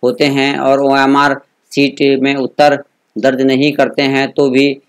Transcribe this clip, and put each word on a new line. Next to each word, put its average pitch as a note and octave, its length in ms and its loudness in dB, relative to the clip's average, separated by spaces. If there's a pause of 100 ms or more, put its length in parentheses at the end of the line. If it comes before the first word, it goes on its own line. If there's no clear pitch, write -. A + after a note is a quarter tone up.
होते B2+ 220 0
हैं C#3 340 -2
और C3+ 220 0
ओएमआर C#3 600 2 (300)
सीट C#3 520 0
में C#3 120 0
उत्तर C#3 500 0 (340)
दर्ज C3 220 0
नहीं C3+ 320 0
करते C#3 300 -2
हैं, C3+ 300 -2
तो C#3 180 0
भी C#3 240 0 (140)